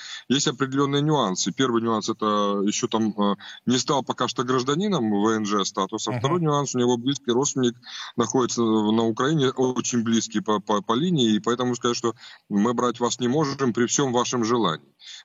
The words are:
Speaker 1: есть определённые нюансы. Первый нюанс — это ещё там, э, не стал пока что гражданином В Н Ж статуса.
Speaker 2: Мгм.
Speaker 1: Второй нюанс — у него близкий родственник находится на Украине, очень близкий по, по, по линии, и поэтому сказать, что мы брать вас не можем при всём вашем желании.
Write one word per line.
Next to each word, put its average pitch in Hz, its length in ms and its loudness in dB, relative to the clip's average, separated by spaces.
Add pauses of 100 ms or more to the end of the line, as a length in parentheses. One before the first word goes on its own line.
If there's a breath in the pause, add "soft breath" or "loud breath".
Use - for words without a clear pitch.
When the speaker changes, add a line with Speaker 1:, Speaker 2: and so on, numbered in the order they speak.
(300 loud breath)
Speaker 1:
есть 135 180 2
определённые 139 540 0
нюансы. 123 500 0
Первый 120 300 0
нюанс — 113 320 0
это 104 520 0
ещё 104 220 -2
там, 110 300 0
э, 101 180 2 (300 loud breath)
не 123 120 4
стал 135 240 0
пока 123 240 -2
что 131 160 -4
гражданином 131 680 0
В 101 260 2
Н 107 80 -2
Ж 101 220 0
статуса. 104 440 -4
Speaker 2:
Мгм. 120 100 -4
Speaker 1:
Второй 143 200 0
нюанс — 147 360 0
у - 20 2
него 123 180 4
близкий 127 360 -2
родственник 127 420 0 (420 loud breath)
находится 120 460 0
на 110 420 2
Украине, 131 460 0
очень 127 520 0
близкий 110 380 0
по, 104 200 0
по, 104 200 0
по 113 140 -2
линии, 135 400 2
и 104 60 2
поэтому 123 360 0
сказать, 120 200 0
что 113 180 -2 (340 loud breath)
мы 104 240 2
брать 120 280 -2
вас 120 200 -2
не 123 80 0
можем 139 460 0
при 117 120 2
всём 135 280 0
вашем 120 300 0
желании. 107 440 0 (360 loud breath)